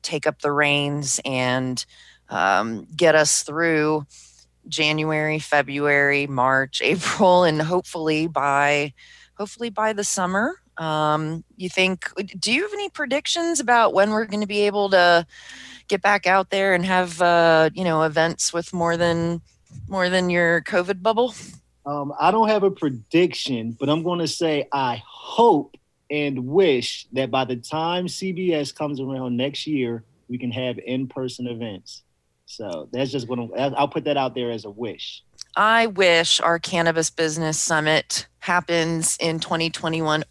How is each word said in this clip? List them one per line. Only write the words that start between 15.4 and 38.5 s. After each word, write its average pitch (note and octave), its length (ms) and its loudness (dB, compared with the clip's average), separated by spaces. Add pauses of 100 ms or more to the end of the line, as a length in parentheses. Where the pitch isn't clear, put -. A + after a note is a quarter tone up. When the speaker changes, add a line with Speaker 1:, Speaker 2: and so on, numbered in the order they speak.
Speaker 1:
get F#3+ 140 -2
back G3+ 240 2
out F#3 240 4
there G3 240 2
and F3 100 2
have, F3+ 380 0
uh, E3 520 6
you F#3 100 -6
know, D#3+ 180 2
events D#3+ 500 0
with E3+ 220 -6
more E3+ 240 0
than, E3+ 420 0 (480)
more F#3 220 -2
than F3+ 220 2
your E3+ 300 4
covid F#3 420 -2
bubble? A3+ 320 0 (500)
Speaker 2:
Um, C#3+ 340 -6
I D#3+ 120 4
don't A3 180 4
have G#3 140 2
a G3 80 4
prediction, C3 1080 -2
but C#3 80 -2
I'm D#3 140 0
gonna E3+ 260 -2
say D#3 460 -2
I B2+ 300 -2 (220)
hope A3 500 2 (360)
and C#3+ 340 -2
wish C#3+ 680 2
that B2+ 180 -2
by C3 140 0
the B2+ 100 -4
time E3 520 -4
C F#3+ 240 -6
B F3+ 220 -2
S D3 180 -2
comes D3 280 -6
around C3 360 -6
next C#3 300 -4
year, A#2+ 380 -4 (260)
we B2 80 -6
can B2 140 -6
have B2 260 -6
in-person B2+ 680 -6
events. A2+ 560 -12 (420)
So F2 480 -12
that's B2+ 180 -2
just B2 160 -4
gonna, A#2+ 260 -6
I'll, C3 220 -2
I'll C#3 120 2
put D3+ 160 -6
that D3 120 -2
out B2+ 200 -2
there A#2+ 160 -4
as A2 140 -8
a G#2 40 -12
wish. G2+ 540 -12 (340)
Speaker 1:
I A3+ 300 4
wish F3 540 4
our E3+ 180 2
Cannabis E3 500 0
Business D#3 480 -2
Summit D#3 720 0 (120)
happens E3 800 0